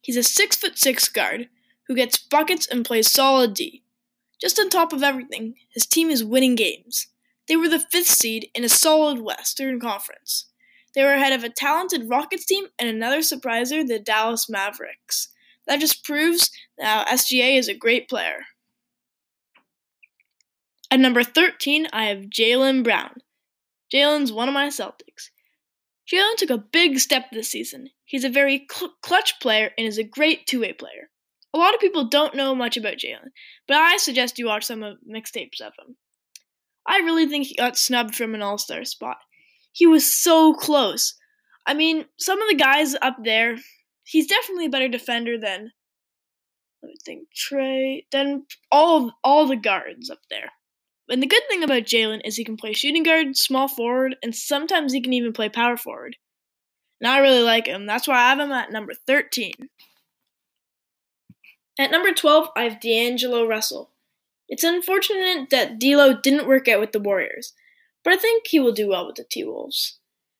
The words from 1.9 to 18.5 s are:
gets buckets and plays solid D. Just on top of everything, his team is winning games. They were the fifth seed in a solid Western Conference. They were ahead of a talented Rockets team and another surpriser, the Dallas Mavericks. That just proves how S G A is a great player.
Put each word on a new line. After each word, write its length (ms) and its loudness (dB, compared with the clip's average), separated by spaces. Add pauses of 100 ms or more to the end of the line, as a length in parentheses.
gets 220 0
buckets 500 -2
and 160 -4
plays 260 0
solid 440 4
D. 300 -8 (580)
Just 180 0
on 100 2
top 220 2
of 100 -4
everything, 540 -4 (140)
his 160 -2
team 240 0
is 140 0
winning 320 2
games. 520 -4 (400)
They 80 2
were 140 2
the 100 2
fifth 300 -2
seed 440 0
in 100 -4
a 60 -2
solid 520 4
Western 580 -6
Conference. 680 -8 (440)
They 100 2
were 100 6
ahead 180 2
of 120 -2
a 60 -8
talented 600 -4
Rockets 360 -2
team 200 -2 (120)
and 120 -4
another 300 -2
surpriser, 680 -2
the 120 -4
Dallas 500 -2
Mavericks. 800 -8 (360)
That 140 0
just 240 -2
proves 480 0 (280)
how 240 0
S 240 0
G 140 2
A 140 4
is 120 2
a 100 -6
great 320 -2
player. 300 -4 (2500)